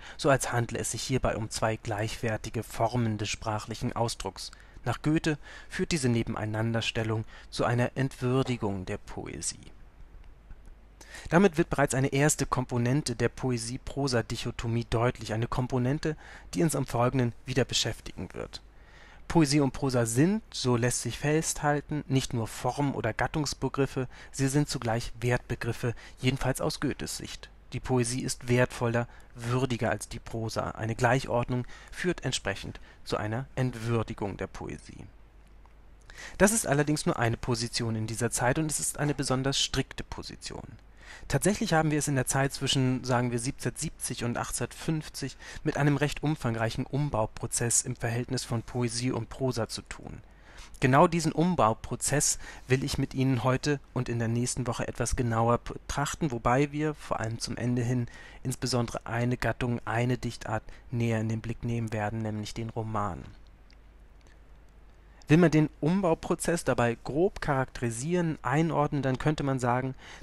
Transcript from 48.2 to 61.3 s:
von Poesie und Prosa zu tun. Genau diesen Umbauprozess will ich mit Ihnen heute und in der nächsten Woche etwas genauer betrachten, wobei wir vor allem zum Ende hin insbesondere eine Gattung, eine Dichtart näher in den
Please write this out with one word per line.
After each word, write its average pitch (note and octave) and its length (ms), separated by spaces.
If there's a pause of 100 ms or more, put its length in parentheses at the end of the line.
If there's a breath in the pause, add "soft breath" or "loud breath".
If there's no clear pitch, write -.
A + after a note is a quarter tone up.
von A#2 180
Poesie B2 500
und A2+ 180
Prosa A#2+ 380
zu - 140
tun. - 400 (580 loud breath)
Genau C#3 280
diesen D#3+ 240
Umbauprozess C#3+ 1080 (280 loud breath)
will C3+ 160
ich C#3+ 140
mit C3+ 160
Ihnen B2+ 300
heute C3 360 (140)
und B2 160
in A#2+ 100
der A2+ 80
nächsten A#2+ 400
Woche - 200
etwas - 280
genauer A#2 440
betrachten, - 720
wobei B2+ 400
wir D3+ 220
vor - 260
allem A2 200
zum - 180
Ende B2 240
hin A#2+ 260 (360 loud breath)
insbesondere B2 600
eine B2 320
Gattung, A#2+ 480
eine A#2+ 320
Dichtart A2+ 460 (280 loud breath)
näher A#2 280
in A2 100
den A2 120